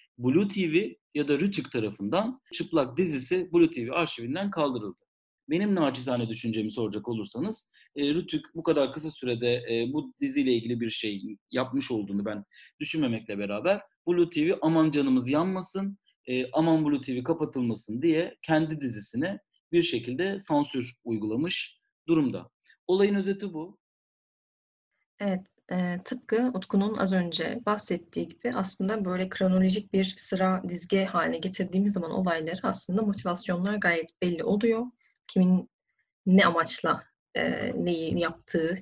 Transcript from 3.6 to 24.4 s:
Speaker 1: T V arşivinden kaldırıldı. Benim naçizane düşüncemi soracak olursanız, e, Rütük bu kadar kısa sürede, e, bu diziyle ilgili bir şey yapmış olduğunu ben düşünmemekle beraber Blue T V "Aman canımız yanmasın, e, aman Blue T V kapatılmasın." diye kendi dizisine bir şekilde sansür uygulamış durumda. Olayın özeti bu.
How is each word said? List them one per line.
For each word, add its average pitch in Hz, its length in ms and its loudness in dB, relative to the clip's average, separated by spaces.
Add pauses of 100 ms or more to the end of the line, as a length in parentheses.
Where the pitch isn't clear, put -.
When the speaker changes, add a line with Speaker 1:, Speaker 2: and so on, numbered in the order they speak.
Speaker 1:
T 117 160 -6
V 127 40 -6
arşivinden 160 600 -2
kaldırıldı. 123 540 -2 (440)
Benim 196 260 2
naçizane 123 540 0
düşüncemi 110 420 -2
soracak 107 360 -4
olursanız, 120 640 -6 (240)
e, 143 140 0
Rütük 156 360 -2 (100)
bu 160 80 -8
kadar 143 300 2
kısa 156 180 -8
sürede, 120 440 -2
e, 117 380 -2
bu 151 280 -4
diziyle 135 320 2
ilgili 117 260 0
bir 113 100 -2
şey 104 480 -6 (140)
yapmış 127 400 -2
olduğunu 101 340 -2
ben 104 180 -6 (360)
düşünmemekle 117 580 -2
beraber 107 440 0 (260)
Blue 175 220 4
T 151 160 0
V 180 160 2
"Aman 160 300 4
canımız 131 380 2
yanmasın, 190 680 -2 (280)
e, 127 260 -2
aman 160 340 4
Blue 143 160 2
T 127 140 -4
V 123 80 -2
kapatılmasın." 127 800 -2
diye 165 400 2
kendi 156 400 2
dizisine 131 580 -4 (320)
bir 170 120 6
şekilde 170 560 -2
sansür 139 540 -2 (100)
uygulamış 117 760 -4 (280)
durumda. 135 420 2 (380)
Olayın 202 280 4
özeti 196 380 -2
bu. 165 240 -10 (1400)